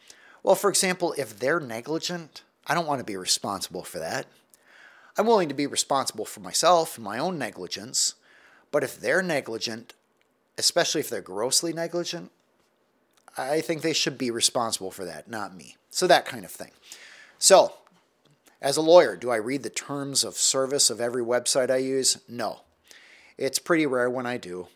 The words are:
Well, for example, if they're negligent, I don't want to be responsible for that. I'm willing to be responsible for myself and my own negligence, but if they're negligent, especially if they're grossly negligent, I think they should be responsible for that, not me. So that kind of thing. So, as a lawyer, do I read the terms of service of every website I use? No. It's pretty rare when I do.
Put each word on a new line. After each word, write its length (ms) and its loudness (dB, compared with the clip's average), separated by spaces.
Well, 100 6
for 160 2
example, 480 0
if 220 -6
they're 200 0
negligent, 840 -8
I 80 0
don't 100 0
want 140 -2
to 40 -8
be 140 -8
responsible 640 -4
for 140 -12
that. 300 -6
I'm 80 2
willing 240 4
to 60 -8
be 100 -2
responsible 600 -2
for 160 -14
myself 540 2
and 80 -14
my 140 -6
own 220 -4
negligence, 720 -4
but 140 0
if 160 -6
they're 240 0
negligent, 720 -4
especially 420 2
if 80 -6
they're 120 -6
grossly 520 -2
negligent, 580 -6
I 260 -2
think 200 -4
they 120 0
should 260 -2
be 100 -2
responsible 600 -2
for 140 -12
that, 220 -14
not 280 -10
me. 220 -20
So 160 -4
that 220 4
kind 180 -12
of 60 -16
thing. 220 -16
So, 380 8
as 160 -2
a 40 2
lawyer, 360 8
do 120 -4
I 60 2
read 280 -2
the 60 -6
terms 540 -4
of 140 -8
service 520 2
of 120 -6
every 200 -2
website 480 0
I 60 2
use? 440 0
No. 320 -6
It's 220 -2
pretty 260 2
rare 240 0
when 160 -4
I 120 -4
do. 380 -12